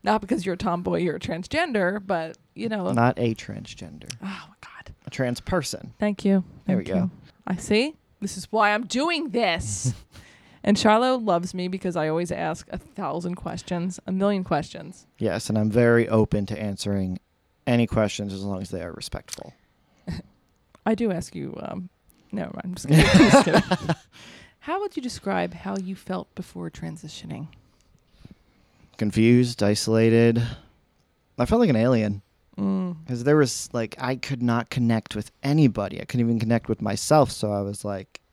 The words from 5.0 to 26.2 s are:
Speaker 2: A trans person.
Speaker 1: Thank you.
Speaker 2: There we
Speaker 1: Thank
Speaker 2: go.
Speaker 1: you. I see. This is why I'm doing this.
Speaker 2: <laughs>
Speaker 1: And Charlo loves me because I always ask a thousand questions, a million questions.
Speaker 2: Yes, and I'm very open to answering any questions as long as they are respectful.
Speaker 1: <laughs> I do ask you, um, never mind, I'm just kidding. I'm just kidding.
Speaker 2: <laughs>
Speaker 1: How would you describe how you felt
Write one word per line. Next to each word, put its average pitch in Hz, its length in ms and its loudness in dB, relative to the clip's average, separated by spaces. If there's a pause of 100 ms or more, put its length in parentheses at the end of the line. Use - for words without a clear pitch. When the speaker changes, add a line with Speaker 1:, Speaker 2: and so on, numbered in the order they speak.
Speaker 2:
A - 40 -12
trans 123 320 -2
person. - 580 -4
Speaker 1:
Thank 208 240 -2
you. 196 200 4 (220)
Speaker 2:
There 185 120 2
we 190 80 -4
Speaker 1:
Thank - 120 -2
Speaker 2:
go. 180 80 2
Speaker 1:
you. 180 60 -4 (360)
I 185 100 -2
see. 254 380 0 (260)
This 196 160 -8
is - 140 -12
why 214 220 4
I'm 214 120 -2
doing 302 460 -2
this. 165 680 -2
Speaker 2:
<laughs> - 40 -20 (600)
Speaker 1:
And 202 140 4
Charlo 247 420 4
loves 180 360 -2
me 180 120 -4
because 185 280 -4
I 156 120 0
always 165 240 -2
ask 170 400 -6
a - 60 -8
thousand 175 560 -8
questions, - 720 -6
a 185 60 -6
million 190 320 0
questions. 165 640 -6 (100)
Speaker 2:
Yes, 107 320 -2
and 107 80 2
I'm 107 140 2
very 117 360 6
open 107 380 2
to 104 160 -8
answering 98 560 -2 (480)
any 120 220 4
questions 104 440 0
as 98 120 -8
long 98 180 -4
as 98 80 -8
they 87 140 -8
are 87 80 -10
respectful. - 640 -12 (540)
Speaker 1:
<laughs> - 800 -16
I 220 80 2
do 214 180 0
ask 165 220 -6
you, 139 300 -10
um, 185 260 -10 (420)
never 202 220 -6
mind, - 100 -12
I'm 180 120 -8
just - 120 -12
kidding. 151 240 8
I'm 202 200 8
just - 140 8
kidding. - 500 2 (320)
Speaker 2:
<laughs> - 320 -20
Speaker 1:
How 349 220 -4
would 403 140 -6
you 302 60 -6
describe 185 540 -4
how 196 220 -8
you 185 180 -8
felt - 400 -8